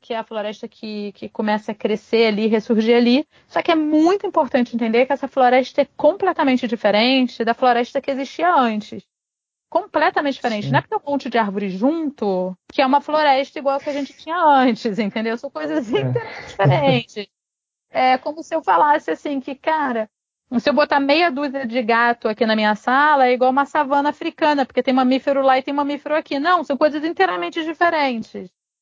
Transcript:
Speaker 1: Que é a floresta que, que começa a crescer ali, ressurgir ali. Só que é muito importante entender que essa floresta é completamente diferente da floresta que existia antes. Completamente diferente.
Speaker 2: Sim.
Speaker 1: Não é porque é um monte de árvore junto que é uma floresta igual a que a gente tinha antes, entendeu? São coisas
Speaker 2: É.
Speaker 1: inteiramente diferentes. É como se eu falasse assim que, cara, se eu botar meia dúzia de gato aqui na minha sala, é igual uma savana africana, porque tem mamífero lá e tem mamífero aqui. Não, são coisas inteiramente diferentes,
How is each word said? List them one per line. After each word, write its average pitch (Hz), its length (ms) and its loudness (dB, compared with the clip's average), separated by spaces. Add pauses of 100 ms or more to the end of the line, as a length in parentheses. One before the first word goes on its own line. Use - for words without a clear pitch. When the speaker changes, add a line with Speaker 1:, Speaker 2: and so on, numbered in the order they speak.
Speaker 1:
Que - 120 -10
é 226 40 -4
a 226 60 -6
floresta 214 440 -8
que, 208 460 -12
que - 160 -16
começa 214 420 -4
a 208 40 -8
crescer 220 520 0
ali, 214 180 0
ressurgir 220 520 2
ali. 240 280 4 (220)
Só - 140 -4
que - 100 0
é 330 40 2
muito 320 520 2
importante 262 480 0
entender 233 300 2
que 269 80 -2
essa 269 160 -4
floresta 254 520 2
é 262 140 -2
completamente 311 720 0
diferente 233 760 0
da 233 80 2
floresta 247 480 0
que 277 100 -4
existia 294 420 -2
antes. 226 520 -2 (640)
Completamente 330 640 0
diferente. 214 320 -4
Speaker 2:
Sim. 139 80 -4
Speaker 1:
Não 285 60 2
é - 20 0
porque - 140 -6
é - 20 -2
um - 120 -12
monte 285 200 -4
de 233 80 -2
árvore 202 320 -2
junto 202 840 -2 (160)
que - 120 -2
é 269 40 2
uma 269 140 4
floresta 294 580 0
igual 277 200 -2
a - 20 -8
que 294 100 -8
a 285 40 -4
gente 277 180 -6
tinha - 320 -10
antes, 254 560 2
entendeu? 226 380 -4
São 277 120 -12
coisas 302 440 -4
Speaker 2:
É. 415 80 0
Speaker 1:
inteiramente - 460 -6
diferentes. 262 800 0 (640)
É 254 280 2
como 302 260 -10
se - 100 -10
eu 320 80 -2
falasse 311 480 2
assim 294 300 -6
que, 262 160 -10
cara, 262 540 -2 (480)
se 233 100 -2
eu 294 60 2
botar 294 260 2
meia 294 300 2
dúzia 269 340 -4
de 233 200 -6
gato 233 440 0
aqui 220 160 -2
na 220 120 2
minha 214 180 2
sala, 269 540 2
é 247 60 4
igual 254 180 2
uma 269 140 0
savana 285 440 0
africana, 302 560 -2
porque - 160 -4
tem 262 100 -2
mamífero 262 520 2
lá 262 160 4
e - 20 -2
tem 285 100 -8
mamífero 285 440 -4
aqui. 311 240 -4
Não, 339 240 0
são 277 120 -4
coisas 294 280 0
inteiramente 349 600 -2
diferentes, 277 840 -2 (320)